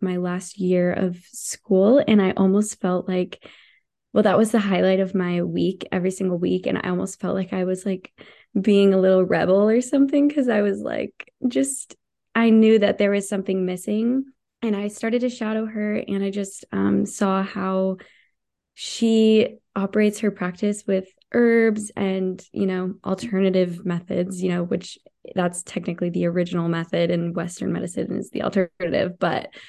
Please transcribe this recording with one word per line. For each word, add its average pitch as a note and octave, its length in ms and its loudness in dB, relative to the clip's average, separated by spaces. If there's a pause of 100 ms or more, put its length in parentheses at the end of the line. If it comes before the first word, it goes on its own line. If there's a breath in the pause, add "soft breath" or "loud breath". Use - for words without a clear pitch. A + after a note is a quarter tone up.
my F#3 160 -2
last F3+ 420 -6
year F3+ 340 2
of F3+ 240 -2 (140)
school. G#3 720 2
And G#3+ 160 4
I F#3 120 2
almost G3 480 0
felt F3+ 260 -2
like, F3+ 400 -4 (640 loud breath)
well, G#3 120 4
that G3+ 120 4
was A3 140 4
the A#3 80 2
highlight F#3+ 400 2
of F#3+ 160 -2
my F3 280 0
week F3 500 -2
every F#3 180 0
single F#3 260 -2
week. F3+ 300 0
And F3+ 100 0
I F3+ 120 -4
almost F3+ 320 -4
felt F#3 160 -2
like F#3 160 -4
I F#3+ 100 -2
was, F#3 240 -4
like, F#3 260 -6 (480 loud breath)
being G3 320 6
a F#3+ 60 4
little F#3 240 6
rebel F#3 480 4
or A#3 100 4
something, C#4 480 2
'cause C#4+ 200 0
I G#3+ 140 2
was, G3+ 180 -2
like, - 520 -8 (140)
just, C4+ 480 -4 (400)
I A3+ 160 4
knew A3 300 6
that G3+ 180 2
there G3+ 140 2
was G3+ 160 -2
something F#3+ 360 -2
missing. G#3+ 600 -2 (380)
And A3 120 0
I G3+ 140 -4
started A3+ 320 -4
to B3 100 -2
shadow A3 340 -4
her G#3+ 300 -4
and G3 300 -4
I G3 60 -2
just, G3 420 -8
um, G3+ 340 0
saw F#3+ 380 -2
how F#3+ 540 -2 (760 loud breath)
she A3 840 2 (180)
operates G#3 420 0
her G#3 140 -2
practice F#3+ 560 -6
with F#3+ 200 -2 (240)
herbs A3+ 640 2
and, F#3+ 560 -4
you G3 160 -2
know, F#3 280 -4 (100)
alternative F#3+ 800 0
methods, F3+ 560 -4
you F#3 60 0
know, F3 160 -2
which F3+ 340 -8 (360)
that's F3+ 280 -2
technically F3 460 -6
the F3 180 -2
original F3 400 -2
method E3+ 440 -2
and E3+ 260 -2
Western F3 360 -6
medicine F3+ 440 -6
is G3 140 -8
the - 120 -6
alternative. F3+ 760 -2
But, - 320 -2 (180 loud breath)